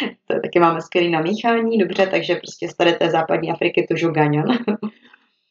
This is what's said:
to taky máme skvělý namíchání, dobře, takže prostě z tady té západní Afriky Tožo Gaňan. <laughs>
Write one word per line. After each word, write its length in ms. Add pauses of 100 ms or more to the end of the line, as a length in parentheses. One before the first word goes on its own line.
(280)
to 160
taky 160
máme 220
skvělý 300
namíchání, 680
dobře, 300
takže 280
prostě 340
z 60
tady 180
té 160
západní 420
Afriky 380
Tožo 220
Gaňan. 380
<laughs> 80 (920)